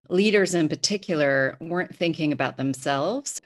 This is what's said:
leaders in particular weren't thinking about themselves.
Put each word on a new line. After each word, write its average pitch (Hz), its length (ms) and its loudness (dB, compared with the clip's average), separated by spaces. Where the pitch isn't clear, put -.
leaders 190 460 4
in 165 120 2
particular 151 920 0
weren't 175 340 -6
thinking 160 360 0
about 139 260 -2
themselves. 143 880 -2